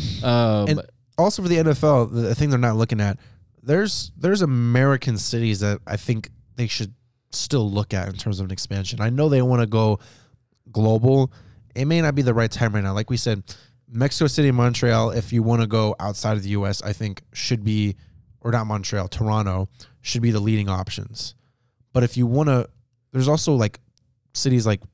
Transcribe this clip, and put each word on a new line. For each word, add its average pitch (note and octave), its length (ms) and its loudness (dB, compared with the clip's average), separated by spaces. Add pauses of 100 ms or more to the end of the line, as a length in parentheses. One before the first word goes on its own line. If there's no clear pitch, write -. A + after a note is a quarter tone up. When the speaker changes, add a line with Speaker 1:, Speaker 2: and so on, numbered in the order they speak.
(240)
Speaker 1:
Um, A2+ 460 2
Speaker 2:
And G2+ 120 0 (360)
also G3 240 2
for F3+ 80 -2
the E3+ 100 4
N D#3+ 80 4
F D3 160 2
L, C#3+ 220 4
the, A#2 160 -4
the A#2 140 0
thing C#3+ 140 0
they're C3 100 2
not A#2 180 2
looking A2+ 240 0
at, G2+ 160 0 (440)
there's, F3+ 560 -2
there's F#3+ 240 0
American B2+ 760 2
cities A2 420 -2
that G#2 260 -2
I G#2 120 -6
think A2 320 -4 (260)
they A#2+ 120 -2
should G#2 260 -6 (380)
still A#2 380 -2
look G#2 240 -2
at F#2+ 140 -4
in F#2+ 80 -10
terms G2 240 -6
of F#2+ 60 -4
an F#2+ 60 -8
expansion. G2 500 -6
I A2 80 0
know C#3+ 180 0
they C#3 140 4
wanna B2 260 2
go A2 320 2 (720)
global. A2+ 600 4 (440)
It B2+ 100 -2
may E3 160 2
not D3 120 2
be C#3 80 0
the B2 120 2
right A2+ 180 2
time A2+ 240 -2
right G#2 80 0
now. F#2+ 100 -2
Like G#2 160 -4
we B2 80 -2
said, G#2 260 -2 (460)
Mexico C3 380 0
City C#3+ 220 2
and B2 80 2
Montreal, A#2 540 2
if A2+ 220 -4
you A#2 100 2
wanna A2+ 240 2
go G#2+ 320 0
outside G#2 380 -4
of F#2+ 60 -4
the G2 60 -6
U G2+ 180 -2
S, G2+ 140 -4
I G#2 120 -6
think G2+ 280 -8 (120)
should A2+ 300 -4
be, G#2+ 320 0 (460)
or A#2 100 -4
not A2+ 160 -2
Montreal, G2+ 400 -4
Toronto, G2+ 600 -2 (320)
should - 200 -6
be A#2 100 2
the G#2+ 80 0
leading G#2 300 0
options. F#2+ 640 -8 (600)
But B2+ 100 2
if A#2+ 140 -2
you B2 100 2
wanna, C3 400 2 (440)
there's C3 180 0
also, D3+ 260 2
like, A2+ 240 0 (560)
cities B2 300 2
like G#2+ 160 0 (120)